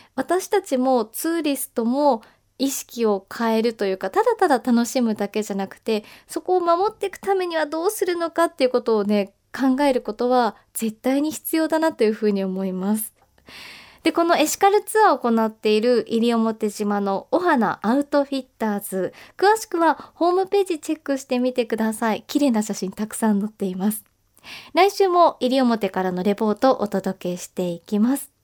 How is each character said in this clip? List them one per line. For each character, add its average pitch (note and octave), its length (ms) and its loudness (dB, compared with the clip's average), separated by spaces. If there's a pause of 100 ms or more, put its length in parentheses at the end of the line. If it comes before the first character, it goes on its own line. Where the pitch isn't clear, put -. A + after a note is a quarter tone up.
(160)
私 E4+ 320 -2
た G4 140 2
ち C#4 160 -2
も B3+ 280 2
ツ - 240 -8
ー E4+ 120 -2
リ C#4+ 160 0
ス - 140 -10
ト A#3 140 -4
も C4 360 2 (380)
意 C4+ 100 0
識 A#3 380 -4
を G3 180 -2 (100)
変 A3+ 220 0
え A3+ 40 2
る A#3 120 0
と G#3+ 140 -4
い F#3+ 60 -2
う F#3+ 40 -4
か、 F#3+ 140 -6
た G#4 120 2
だ A#4 120 2
た F#4+ 120 2
だ C4 120 2
楽 A#3 260 2
し B3+ 160 -2
む A3 140 0
だ G3+ 120 -4
け G#3+ 140 -4
じ G#3 100 -6
ゃ G3 40 -6
な G3 120 -4
く - 140 -20
て、 G#3+ 220 -2 (240)
そ E4 140 -8
こ F#4 160 0
を - 20 0
守 F4 340 0
っ - 20 -20
て G4+ 120 -6
い - 20 -10
く - 80 -14
た G4 160 -2
め F#4 140 -2
に E4 100 -4
は D#4 80 0
ど D#4+ 220 -4
う - 20 2
す A4 160 -2
る F4 100 -2
の E4+ 140 -4
か E4 160 0
っ E4+ 100 -4
て - 80 0
い B3+ 40 6
う - 20 -8
こ B3 120 0
と A3+ 160 0
を G3+ 80 0
ね、 G3+ 280 0 (180)
考 C4 320 0
え C#4 80 4
る B3 100 0
こ A#3 120 -8
と B3 160 -2
は B3 260 2 (180)
絶 A3 240 -6
対 C4+ 260 0
に D#4 80 -4
必 - 240 -6
要 D#4+ 120 2
だ D#4+ 120 -2
な D#4+ 140 0
と B3+ 100 -2
い G#3+ 60 4
う A3 40 0
ふ G#3+ 120 -4
う G#3 60 2
に G3 120 -2
思 F#3+ 200 -4
い F#3+ 100 -4
ま F#3+ 220 -2
す。 A3 160 -6 (920)
で、 D#4+ 80 2
こ E4+ 120 0
の E4+ 120 4
エ D#4 120 4
シ - 100 -4
カ G4 140 4
ル G4+ 100 4
ツ G#4+ 180 -2
ア G4+ 120 6
ー - 20 2
を B3+ 60 -2
行 A3+ 260 2
っ A3 60 -2
て G#3+ 260 0
い G#3+ 40 0
る A#3+ 280 2
西 A#3 240 0
表 A3 380 -2
島 G3+ 300 -2
の G3 280 -2
お E4+ 100 2
花 C4+ 440 0
ア A3+ 120 2
ウ C#4+ 80 2
ト C#4+ 220 0
フ C#4 60 -12
ィ C4+ 80 -4
ッ B3+ 60 -10 (120)
タ G#3+ 200 -2
ー - 20 -6
ズ、 F#3+ 340 -6 (240)
詳 G#4+ 200 4
し - 100 -12
く E4+ 100 -4
は D#4+ 380 0
ホ E4+ 140 0
ー F4+ 40 2
ム F#4 140 0
ペ G4+ 140 2
ー F#4+ 40 -2
ジ E4 140 -4
チ - 140 -6
ェ - 20 -4
ッ D#4 60 -8
ク C#4 180 -2
し - 40 -14
て B3 140 -4
み B3 160 0
て A#3+ 120 -2
く A3+ 120 -4
だ A3 160 -2
さ A3 220 -2
い。 - 100 -8
綺 - 140 -2
麗 C#4+ 120 4
な G#3+ 120 2
写 G#3 100 -6
真 F#3+ 180 -6
た G#3+ 140 -8
く G#3+ 80 -10
さ A3 180 0
ん G3+ 80 2
載 G#3 100 -4
っ - 20 -16
て - 140 -6
い F#3 100 -4
ま G3 160 0
す。 - 120 -8 (720)
来 F#4 160 4
週 G4 180 2
も F4 320 4
西 B3+ 220 2
表 A3+ 300 0
か F#3+ 100 -2
ら F#3 100 -2
の F3+ 120 -4
レ G3+ 100 2
ポ G#3+ 160 -2
ー G#3 60 0
ト - 160 4
を - 100 -2
お G3+ 60 -2
届 F#3+ 460 -6
け F3 40 -8
し - 100 -16
て F3+ 200 -6
い E3+ 120 -6
き G#3 200 -2
ま B3 180 2
す。 - 140 -14 (120)